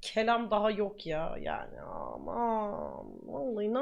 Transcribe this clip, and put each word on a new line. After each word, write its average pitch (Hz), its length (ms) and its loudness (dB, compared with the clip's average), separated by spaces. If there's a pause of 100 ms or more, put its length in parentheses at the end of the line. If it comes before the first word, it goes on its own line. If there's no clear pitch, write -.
kelam 226 480 4
daha 214 200 6
yok 202 360 0
ya. 160 340 0
Yani - 400 -4
aman, 202 920 -2 (540)
vallahi 220 480 0
ne 254 80 4